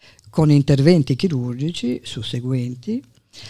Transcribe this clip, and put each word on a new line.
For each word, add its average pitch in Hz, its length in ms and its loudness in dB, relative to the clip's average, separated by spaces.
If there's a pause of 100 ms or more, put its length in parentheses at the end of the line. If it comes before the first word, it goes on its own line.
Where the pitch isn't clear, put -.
(300)
con 156 200 4
interventi 143 680 4
chirurgici 147 880 -4
susseguenti, 127 1000 -6 (480)